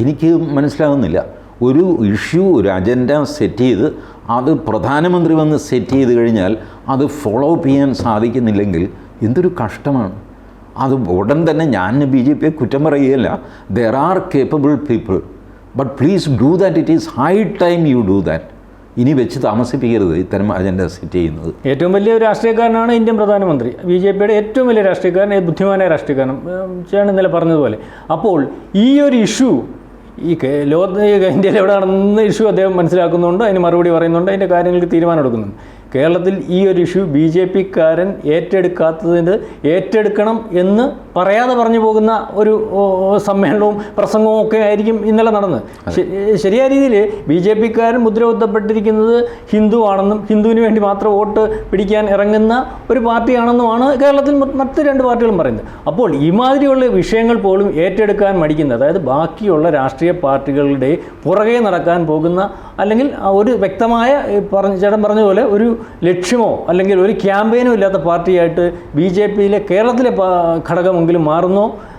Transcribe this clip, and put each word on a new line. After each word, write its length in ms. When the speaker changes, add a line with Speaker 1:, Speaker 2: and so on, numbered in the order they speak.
Speaker 1:
എനിക്ക് 300
മനസ്സിലാവുന്നില്ല. 600
ഒരു 180
ഇഷ്യൂ, 280
ഒരു 160
അജണ്ട 360
സെറ്റ് 320
ചെയ്ത് 180
അത് 140
പ്രധാനമന്ത്രി 760
വന്ന് 180
സെറ്റ് 300
ചെയ്ത് 200
കഴിഞ്ഞാൽ 360
അത് 100
ഫോളോ 340
അപ്പ് 140
ചെയ്യാൻ 340
സാധിക്കുന്നില്ലെങ്കിൽ 840
എന്തൊരു 320
കഷ്ടമാണ്. 560
അത് 80
ഉടൻ 220
തന്നെ 160
ഞാൻ 280
ബി 100
ജെ 160
പിയെ 80
കുറ്റം 280
പറയുകയല്ല. 420
There 180
are 100
capable 420
people. 320
But 80
please 260
do 100
that. 200
It 120
is 100
high 220
time 300
you 80
do 60
that. 160
ഇനി 180
വെച്ച് 280
താമസിപ്പിക്കരുത് 760
ഇത്തരം 380
അജണ്ട 240
സെറ്റ് 240
ചെയ്യുന്നത്. 340
Speaker 2:
ഏറ്റവും 260
വലിയ 220
ഒരു 100
രാഷ്ട്രീയക്കാരനാണ് 720
ഇന്ത്യൻ 200
പ്രധാനമന്ത്രി. 500
ബി 160
ജെ 140
പിയുടെ 220
ഏറ്റവും 300
വലിയ 180
രാഷ്ട്രീയക്കാരൻ, 480
ഏ, 120
ബുദ്ധിമാനായ 460
രാഷ്ട്രീയക്കാരൻ, 380
ഏ, 20
ചേട്ടൻ 240
ഇന്നലെ 220
പറഞ്ഞതുപോലെ. 420
അപ്പോൾ 220
ഈ 20
ഒരു 120
ഇഷ്യൂ 240
ഈ 120
കേ-, 300
ലോകത്ത് 280
ഈ 20
ഇന്ത്യയിൽ 260
എവിടെ 140
നടന്ന 440
ഇഷ്യൂ 200
അദ്ദേഹം 280
മനസ്സിലാക്കുന്നുണ്ട്, 680
അതിന് 220
മറുപടി 280
പറയുന്നുണ്ട്, 380
അതിൻ്റെ 220
കാര്യങ്ങൾക്ക് 400
തീരുമാനം 280
എടുക്കുന്നുണ്ട്. 320
കേരളത്തിൽ 400
ഈ 20
ഒരു 140
ഇഷ്യൂ 180
ബി 180
ജെ 80
പിക്കാരൻ 560
ഏറ്റെടുക്കാത്തതിന് 1000
ഏറ്റെടുക്കണം 640
എന്ന് 220
പറയാതെ 440
പറഞ്ഞു 240
പോകുന്ന 280
ഒരു, 120
ഓ, 20
ഓ, 220
സമ്മേളനവും 500
പ്രസംഗവും 460
ഒക്കെ 220
ആയിരിക്കും 300
ഇന്നലെ 260
നടന്നത്. 260
Speaker 1:
അതെ. 100
Speaker 2:
ശ-, 460
ശരിയായ 300
രീതിയിൽ 240
ബി 160
ജെ 160
പിക്കാരൻ 460
മുദ്ര 240
കുത്തപ്പെട്ടിരിക്കുന്നത് 840
ഹിന്ദുവാണെന്നും 680
ഹിന്ദുവിന് 360
വേണ്ടി 220
മാത്രം 300
വോട്ട് 260
പിടിക്കാൻ 340
ഇറങ്ങുന്ന 400
ഒരു 180
പാർട്ടിയാണെന്നുമാണ് 800
കേരളത്തിൽ 400
മ-, 100
മറ്റ് 260
രണ്ട് 200
പാർട്ടികളും 340
പറയുന്നത്. 220
അപ്പോൾ 180
ഇമാതിരിയുള്ള 540
വിഷയങ്ങൾ 480
പോലും 240
ഏറ്റെടുക്കാൻ 580
മടിക്കുന്ന, 380
അതായത് 200
ബാക്കിയുള്ള 540
രാഷ്ട്രീയ 260
പാർട്ടികളുടെ 640
പുറകെ 320
നടക്കാൻ 420
പോകുന്ന, 320
അല്ലെങ്കിൽ 240
ആ 20
ഒരു 120
വ്യക്തമായ, 460
ഈ 20
പറഞ്ഞ, 220
ചേട്ടൻ 240
പറഞ്ഞ 220
പോലെ 140
ഒരു 120
ലക്ഷ്യമോ 420
അല്ലെങ്കിൽ 340
ഒരു 80
ക്യാമ്പയിനോ 540
ഇല്ലാത്ത 300
പാർട്ടിയായിട്ട് 580
ബി 180
ജെ 180
പിയിലെ 240
കേരളത്തിലെ 400
പാ-, 480
ഘടകമെങ്കിലും 640
മാറുന്നോ, 340